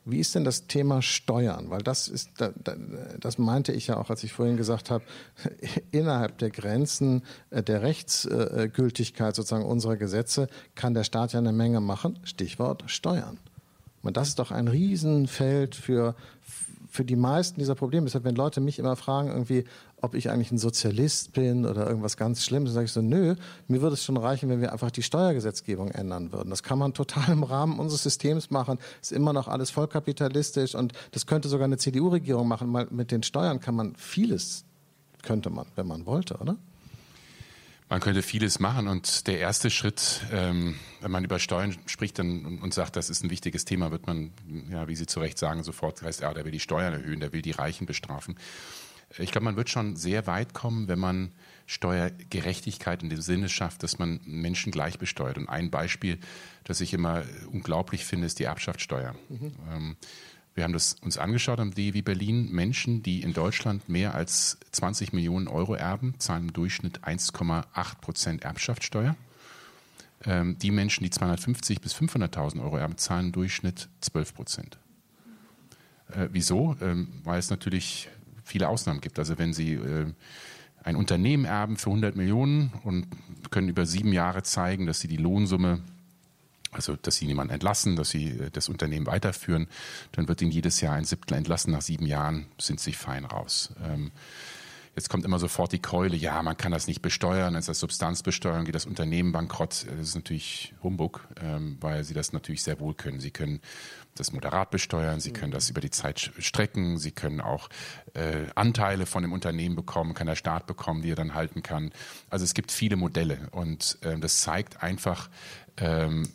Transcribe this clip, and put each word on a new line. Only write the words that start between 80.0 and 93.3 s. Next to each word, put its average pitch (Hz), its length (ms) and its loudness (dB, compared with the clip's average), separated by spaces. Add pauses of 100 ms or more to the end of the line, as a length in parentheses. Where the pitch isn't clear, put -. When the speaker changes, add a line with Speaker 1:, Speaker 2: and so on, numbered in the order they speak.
Speaker 2:
ein 82 140 0
Unternehmen 107 480 4
erben 104 320 0
für - 140 0
hundert 104 240 2
Millionen 123 580 4 (120)
und 90 240 0 (420)
können 95 180 2
über 87 160 2
sieben 95 280 2
Jahre 90 320 2
zeigen, 92 420 0
dass 80 140 0
Sie 85 80 -6
die 80 80 -2
Lohnsumme, 90 640 4 (880)
also - 240 -4
dass 71 220 0
Sie 76 100 -2
niemanden 69 280 0
entlassen, 90 420 4
dass 76 140 0
Sie, 76 180 0
äh, 65 240 -4
das - 160 -2
Unternehmen 78 380 -2
weiterführen, 87 600 0 (460)
dann 80 160 0
wird 85 140 2
Ihnen 82 100 4
jedes 82 280 2
Jahr 73 140 2
ein 76 100 0
Siebtel - 300 -2
entlassen. 80 380 0
Nach 71 100 0
sieben 80 240 -2
Jahren 76 400 0 (100)
sind - 220 -4
Sie 76 140 -4
fein 69 320 -6
raus. - 480 -4 (100)